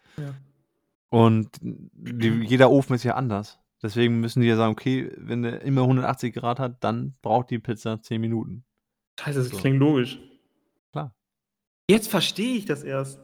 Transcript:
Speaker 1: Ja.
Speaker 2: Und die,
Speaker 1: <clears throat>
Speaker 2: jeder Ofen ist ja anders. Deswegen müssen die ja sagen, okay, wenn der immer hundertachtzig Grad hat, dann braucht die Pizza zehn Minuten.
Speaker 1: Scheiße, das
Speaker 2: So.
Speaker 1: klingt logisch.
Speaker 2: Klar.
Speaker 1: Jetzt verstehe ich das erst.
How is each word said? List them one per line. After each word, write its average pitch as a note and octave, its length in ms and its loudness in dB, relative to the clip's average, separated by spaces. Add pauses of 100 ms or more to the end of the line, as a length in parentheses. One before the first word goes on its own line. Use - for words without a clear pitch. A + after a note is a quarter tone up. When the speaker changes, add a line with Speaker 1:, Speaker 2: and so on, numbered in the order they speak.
(180)
Speaker 1:
Ja. C#3+ 160 -12 (760)
Speaker 2:
Und A2+ 380 4 (140)
die, - 680 -6
Speaker 1:
<clears throat> A2+ 160 0
Speaker 2:
jeder B2+ 260 6
Ofen C#3 240 4
ist A#2+ 100 -4
ja A#2+ 100 0
anders. G#2+ 460 -4 (220)
Deswegen A#2 380 2
müssen A#2 220 0
die A#2 60 6
ja A2+ 80 4
sagen, A2+ 160 4
okay, B2+ 440 -4
wenn A#2+ 260 -6
der A#2 200 -6
immer C3 240 2
hundertachtzig B2+ 480 0
Grad A#2+ 240 -4
hat, B2 240 -6
dann A#2+ 400 -4
braucht A#2 280 0
die A#2+ 80 -2
Pizza A2 440 -6
zehn A2+ 180 -4
Minuten. A2+ 440 -6 (560)
Speaker 1:
Scheiße, C#3+ 200 -4
das B2 100 -4
Speaker 2:
So. G2+ 80 -10
Speaker 1:
klingt C3+ 200 2
logisch. C3+ 400 2 (720)
Speaker 2:
Klar. D3+ 220 -10 (760)
Speaker 1:
Jetzt G#3 200 4
verstehe A3 480 -2
ich G#3+ 80 -4
das C#3 180 -4
erst. C3+ 420 -8